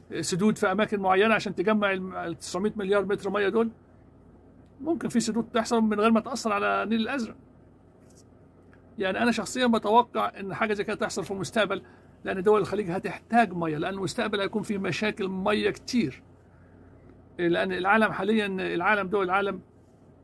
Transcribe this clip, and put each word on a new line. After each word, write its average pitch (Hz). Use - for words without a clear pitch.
سدود 185
في 196
اماكن 202
معينه 196
عشان 202
تجمع 208
الم-، 190
ال 170
تسعمية 208
مليار 202
متر 196
ميه 196
دول. 226
ممكن 269
في 240
سدود 226
تحصل 226
من 214
غير 220
ما 226
تاثر 226
على 202
النيل 220
الازرق. 233
يعني 190
انا 240
شخصياً 233
بتوقع 220
ان 196
حاجه 220
زي 202
كده 208
تحصل 196
في -
المستقبل، 196
لان 196
دول 208
الخليج 190
هتحتاج 190
ميه، 165
لان 170
المستقبل 202
هيكون 196
فيه 202
مشاكل 196
ميه 202
كتير. -
لان 180
العالم 196
حالياً، 208
العالم، 190
دول 196
العالم 190